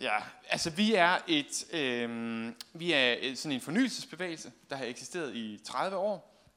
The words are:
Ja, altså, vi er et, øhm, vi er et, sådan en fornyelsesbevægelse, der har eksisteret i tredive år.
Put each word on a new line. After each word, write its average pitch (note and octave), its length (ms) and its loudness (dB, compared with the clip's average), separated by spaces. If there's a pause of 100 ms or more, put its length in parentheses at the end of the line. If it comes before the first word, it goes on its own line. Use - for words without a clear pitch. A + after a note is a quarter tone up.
Ja, A2 180 2 (300)
altså, - 220 0
vi G#3+ 240 4
er F3+ 240 6 (100)
et, D3 440 0
øhm, A#2 840 -2 (160)
vi E3+ 200 -2
er B2+ 280 6
et, B2 180 -4
sådan D3+ 140 -2
en B2 80 0
fornyelsesbevægelse, F3+ 920 -2 (180)
der C#3 60 -6
har C3+ 80 -6
eksisteret B2+ 500 -6
i A2 300 -6
tredive E3+ 320 -2
år. F#3+ 500 -4 (100)